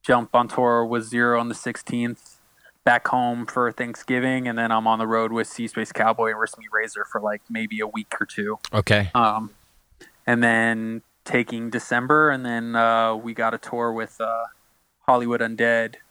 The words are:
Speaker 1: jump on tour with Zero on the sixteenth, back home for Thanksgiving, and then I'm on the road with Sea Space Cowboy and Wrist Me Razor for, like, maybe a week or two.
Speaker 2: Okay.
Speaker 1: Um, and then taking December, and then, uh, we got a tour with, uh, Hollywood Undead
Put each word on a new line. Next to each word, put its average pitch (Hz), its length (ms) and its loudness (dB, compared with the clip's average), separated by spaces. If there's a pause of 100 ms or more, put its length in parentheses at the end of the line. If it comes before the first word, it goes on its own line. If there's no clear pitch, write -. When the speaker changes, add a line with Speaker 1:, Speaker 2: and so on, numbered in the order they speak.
Speaker 1:
jump 123 320 2
on 120 120 4
tour 117 380 2
with 117 200 -2
Zero 120 360 2
on 117 80 -4
the 117 60 -6
sixteenth, - 840 -6 (460)
back 120 240 4
home 120 380 0
for 120 260 0
Thanksgiving, 127 760 -2
and 113 120 -4
then 117 120 0
I'm 113 160 2
on 110 120 4
the 110 80 -2
road 113 260 0
with 113 140 -2
Sea 117 200 -8
Space 110 240 -6
Cowboy 110 420 2
and 107 60 -6
Wrist 110 200 -4
Me 110 120 -20
Razor 107 400 -4
for, 104 120 -4
like, 104 260 -4
maybe 110 320 -6
a 107 60 -2
week 107 340 -8
or 107 60 0
two. 107 320 -6 (160)
Speaker 2:
Okay. 104 400 2
Speaker 1:
Um, 110 380 2 (720)
and 120 180 2
then 113 560 2 (240)
taking 117 460 -2
December, 127 580 2
and 131 160 0
then, 117 320 -4
uh, 113 380 4
we 113 180 -8
got 113 220 -2
a 110 40 -8
tour 120 320 -4
with, 113 300 -8
uh, 113 240 -4 (600)
Hollywood 120 340 2
Undead 117 540 0 (160)